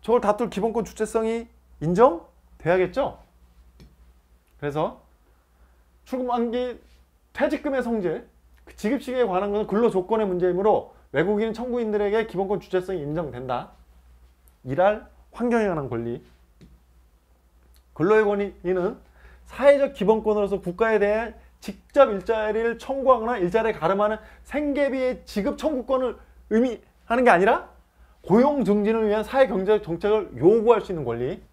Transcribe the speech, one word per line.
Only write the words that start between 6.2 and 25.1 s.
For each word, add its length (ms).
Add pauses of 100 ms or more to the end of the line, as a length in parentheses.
만기 540 (520)
퇴직금의 520
성질, 420 (380)
그 100
지급 260
시기에 260
관한 260
것은 160
근로 220
조건의 360
문제이므로 680 (180)
외국인 400
청구인들에게 760
기본권 320
주체성이 420
인정된다. 680 (960)
일할 420 (260)
환경에 360
관한 200
권리. 360 (1700)
근로의 300
권리는 840 (380)
사회적 480
기본권으로서 680
국가에 380
대해 360 (260)
직접 500
일자리를 680
청구하거나 600
일자리에 340
가름하는 440 (260)
생계비의 840